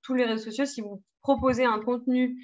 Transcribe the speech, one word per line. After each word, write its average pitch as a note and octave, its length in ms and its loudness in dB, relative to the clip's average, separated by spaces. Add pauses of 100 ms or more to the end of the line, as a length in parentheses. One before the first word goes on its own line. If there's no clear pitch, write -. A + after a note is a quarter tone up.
tous C4 100 -4
les B3 120 4
réseaux A3 180 -2
sociaux, A#3 220 -4
si C4 160 -6
vous G3+ 200 -10 (200)
proposez B3+ 420 2
un A3 160 2
contenu B3 640 0